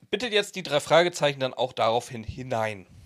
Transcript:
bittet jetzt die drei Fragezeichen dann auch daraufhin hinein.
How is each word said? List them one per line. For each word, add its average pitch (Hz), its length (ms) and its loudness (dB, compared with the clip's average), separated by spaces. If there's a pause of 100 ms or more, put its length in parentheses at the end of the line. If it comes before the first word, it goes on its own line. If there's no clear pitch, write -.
(100)
bittet 208 220 -4
jetzt 202 240 0
die 185 80 -6
drei 147 160 0
Fragezeichen 156 580 4
dann 131 160 -2
auch - 180 -2
daraufhin 113 520 0
hinein. 110 640 -4 (180)